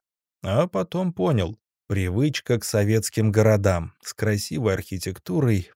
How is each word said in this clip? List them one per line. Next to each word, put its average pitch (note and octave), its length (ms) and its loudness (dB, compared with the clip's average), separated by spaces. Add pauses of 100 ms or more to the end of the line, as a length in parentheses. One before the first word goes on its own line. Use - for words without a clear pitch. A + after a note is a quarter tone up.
(420)
А A#2 260 0
потом F#3 440 -4
понял. B2+ 460 0 (300)
Привычка G#2 720 -2
к - 40 -10
советским G#2+ 680 2
городам G2+ 680 4
с - 140 -16
красивой G#2+ 600 -2
архитектурой, G2 1000 -2